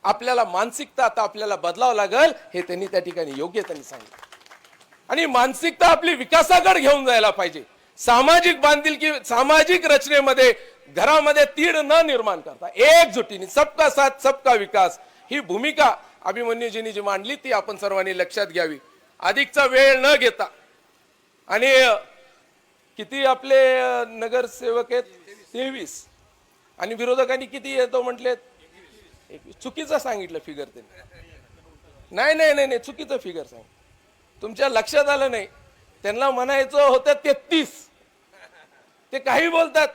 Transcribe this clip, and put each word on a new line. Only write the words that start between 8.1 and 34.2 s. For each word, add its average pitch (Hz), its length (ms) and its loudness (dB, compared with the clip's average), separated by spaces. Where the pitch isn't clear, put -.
बांधिलकी, 294 520 0
सामाजिक 311 640 2
रचनेमध्ये 277 680 4
घरामध्ये 294 560 2
तीड 311 320 -2
न 294 160 0
निर्माण 240 480 2
करता 151 340 -16
एकजुटीने 226 720 4
सबका 294 440 0
साथ 277 200 2
सबका 269 300 0
विकास 202 460 0
ही 285 100 -6
भूमिका 247 560 0
अभिमन्यूजींनी 226 680 -6
जी 202 80 -8
मांडली 202 360 -6
ती 262 160 -6
आपण 202 240 -4
सर्वांनी 190 420 -6
लक्षात 180 280 -4
घ्यावी. 160 320 -6
अधिकचा 269 440 0
वेळ 262 340 4
न 277 180 4
घेता 233 280 -2
आणि, 247 260 2
अ, 254 200 4
किती 269 280 -8
आपले, 262 560 2
अ, 247 280 -2
नगरसेवक 233 840 -6
आहेत? 247 100 -2
तेवीस. 254 520 -10
आणि 208 160 -10
विरोधकांनी 254 520 -4
किती 269 300 -12
येतो 247 260 -2
म्हटलेत? 247 340 -6
एकवीस. - 320 -20
चुकीचं 294 360 -6
सांगितलं 190 480 -8
फिगर 143 180 -16
त्यांनी. - 360 -20
नाही, 262 240 0
नाही, 311 200 4
नाही, 277 120 0
नाही, 247 140 -4
चुकीचं 277 360 -12
फिगर 170 260 -12
सांग. 120 200 -20